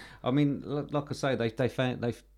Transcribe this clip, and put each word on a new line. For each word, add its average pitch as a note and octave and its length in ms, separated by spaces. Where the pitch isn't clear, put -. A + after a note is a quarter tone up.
I B2 80
mean, C#3+ 340
l-, C#3+ 260
like D3 180
I - 40
say, C3+ 220
they, A#2 140
they A#2+ 200
fa-, B2+ 300
they A#2 140